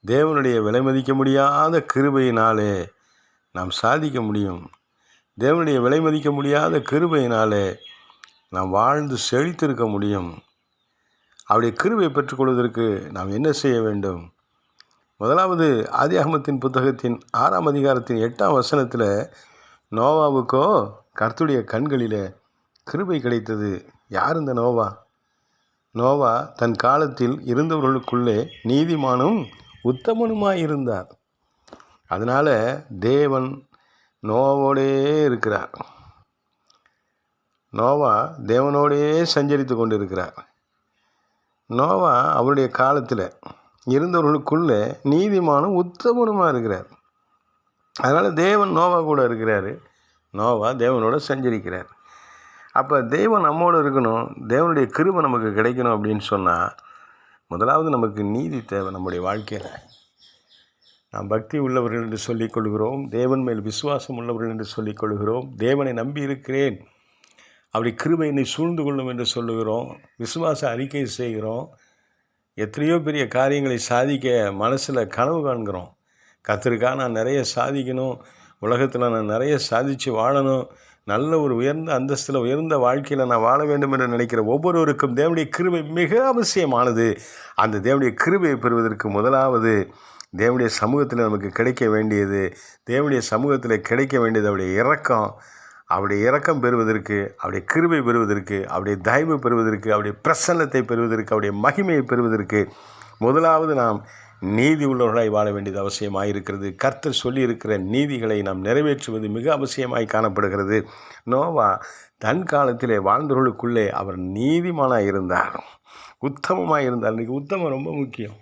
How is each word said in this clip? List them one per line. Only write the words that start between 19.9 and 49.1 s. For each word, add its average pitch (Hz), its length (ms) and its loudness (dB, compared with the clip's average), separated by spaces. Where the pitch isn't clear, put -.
"நோவாவுக்கோ 135 760 2
கர்த்தருடைய 131 480 0
கண்களிலே 113 600 -2
கிருபை 175 360 -4
கிடைத்தது." 110 520 -2
யார் 120 300 -2
இந்த 139 160 -4
நோவா? 117 340 2
நோவா 127 420 2
தன் 117 200 0
காலத்தில் 127 600 0
இருந்தவர்களுக்குள்ளே 131 920 0
நீதிமானும் 143 760 2
உத்தமனுமாயிருந்தார். 165 1300 -2
அதனால 120 400 0
தேவன் 131 480 2
நோவாவோடே 135 680 2
இருக்கிறார். 110 500 -2
நோவா 123 400 2
தேவனோடே 143 560 2
சஞ்சரித்து 143 520 0
கொண்டிருக்கிறார். 101 600 -2
நோவா 156 440 2
அவருடைய 135 400 2
காலத்துல 131 480 0
இருந்தவர்களுக்குள்ளே 151 960 4
நீதிமானும் 175 720 4
உத்தமனுமா 208 720 2
இருக்கிறார். 113 380 -2
அதனால 156 320 4
தேவன் 190 400 2
நோவா 170 300 4
கூட 151 260 2